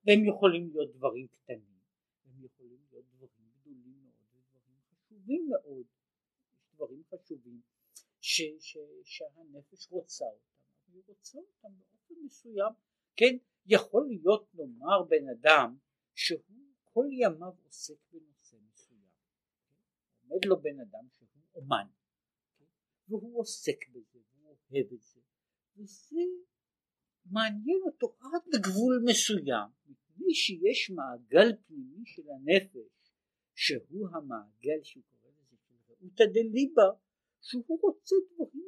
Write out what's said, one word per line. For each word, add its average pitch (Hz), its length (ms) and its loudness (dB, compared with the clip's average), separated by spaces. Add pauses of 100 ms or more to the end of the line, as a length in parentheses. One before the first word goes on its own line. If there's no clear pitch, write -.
והם 208 200 8
יכולים 185 440 4
להיות 147 280 -8
דברים 127 320 -6
קטנים, 104 500 -18 (460)
הם 131 200 -20
יכולים 123 340 -20 (120)
להיות 123 240 -20
דברים 113 360 -20 (100)
גדולים 135 420 -20
מאוד 113 320 -20
ודברים 127 420 -20 (140)
חשובים 226 580 -8
מאוד. 381 380 -6 (640)
יש - 220 -20
דברים 147 300 -14
חשובים 123 560 -20 (600)
ש-, 156 380 -6
ש-, - 200 -20 (260)
שהנפש 147 840 -20
רוצה 175 340 -10
אותם, - 360 -16 (260)
אבל 180 100 -20
היא - 100 -20
רוצה 214 320 -20
אותם 359 300 -20 (100)
באופן - 360 -20 (100)
מסוים, 220 480 -8 (440)
כן? 254 200 6 (300)
יכול 214 420 2
להיות, 202 460 0
נאמר, 156 540 -2
בן 143 200 2
אדם 127 480 4 (380)
שהוא - 600 -8 (100)
כל 254 280 0
ימיו 185 400 0 (120)
עוסק - 340 -18 (140)
בנושא 151 440 -20 (160)
מסוים, 98 380 -20 (1120)
עומד 165 220 -4
לו 175 180 0
בן 143 180 -8
אדם 110 280 -20
שהוא - 200 -20 (260)
אומן, 135 320 -4 (1200)
והוא 233 320 -8
עוסק - 480 -8
בזה, 123 300 -20 (140)
והוא 147 240 -20 (140)
אוהב 127 220 -4
את 110 100 -18
זה, - 180 -20 (560)
וזה 214 440 -10 (1040)
מעניין 220 640 -2
אותו - 340 -6
עד 302 220 -6 (120)
לגבול 226 560 2
מסוים, 139 580 0 (180)
מפני 190 480 -4
שיש 196 560 0
מעגל 147 680 4 (100)
פנימי 151 400 -16
של - 240 -18
הנפש, 143 840 -2 (420)
שהוא 160 540 -6
המעגל 131 720 -10
שהוא 139 260 -20
קורא 113 220 -20
לזה 143 260 -20 (120)
של - 60 -20 (140)
ראותא 185 360 2
דליבה, 226 640 4 (520)
שהוא 285 420 -8
רוצה 381 340 0 (180)
דברים 320 340 -8